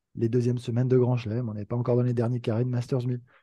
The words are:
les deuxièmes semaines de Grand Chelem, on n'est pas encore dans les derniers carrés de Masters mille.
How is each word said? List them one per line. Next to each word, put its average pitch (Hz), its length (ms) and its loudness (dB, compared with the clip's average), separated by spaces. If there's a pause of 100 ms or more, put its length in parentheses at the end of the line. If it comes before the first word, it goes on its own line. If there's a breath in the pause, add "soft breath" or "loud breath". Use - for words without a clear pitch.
(160)
les 113 120 2
deuxièmes 120 300 2
semaines 123 320 0
de 127 80 6
Grand 123 180 4
Chelem, 117 320 -4
on 107 60 -6
n'est 107 100 -8
pas 120 140 -6
encore 120 180 2
dans 123 60 4
les 123 120 0
derniers 120 280 0
carrés 120 240 0
de 127 40 -4
Masters 123 380 -2
mille. 123 140 -4 (220 soft breath)